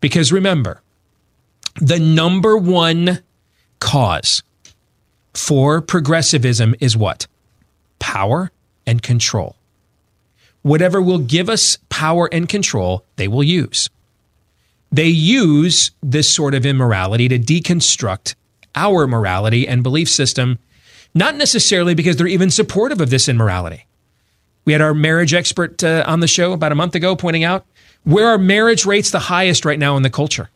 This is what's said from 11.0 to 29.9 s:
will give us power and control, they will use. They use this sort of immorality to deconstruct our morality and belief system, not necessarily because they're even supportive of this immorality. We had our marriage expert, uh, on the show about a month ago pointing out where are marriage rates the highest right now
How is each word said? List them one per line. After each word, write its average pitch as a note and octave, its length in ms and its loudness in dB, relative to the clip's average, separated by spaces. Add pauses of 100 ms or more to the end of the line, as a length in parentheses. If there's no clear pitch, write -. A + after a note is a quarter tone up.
will F3+ 180 2
give D#3 300 -2
us - 280 -2 (100)
power E3 460 -2
and E3 160 -2
control, F#2+ 560 -2 (100)
they G2 140 -4
will B2+ 140 0
use. D#3 460 -2 (1000)
They D3+ 160 2
use E3 840 2 (100)
this D3 280 0
sort C#3+ 240 0
of C3 120 0
immorality A#2+ 640 0
to B2+ 100 0
deconstruct D3+ 960 -2 (400)
our E3+ 320 0
morality A2 580 0
and B2+ 180 -2
belief C#3+ 260 -2
system, B2+ 500 -2 (560)
not C4+ 220 2
necessarily F#3 580 0
because D#3+ 220 0
they're E3 100 0
even F#3 240 0
supportive A3 480 -2
of C#3+ 100 0
this B2+ 200 0
immorality. F#2 560 -2 (800)
We D3+ 80 2
had D3+ 80 2
our D#3 120 2
marriage D#3 400 0
expert, F3 480 -4
uh, D#3+ 260 0
on D#3+ 120 0
the E3 80 0
show F3 240 0
about D#3 220 -2
a - 20 0
month E3 180 -2
ago F#3 220 -2
pointing E3 300 -2
out F3+ 200 -4 (400)
where G#3 220 4
are A3+ 100 4
marriage G#3+ 480 2
rates G3+ 260 0
the F#3 80 -2
highest F3+ 440 0
right D3+ 160 -2
now C#3+ 160 2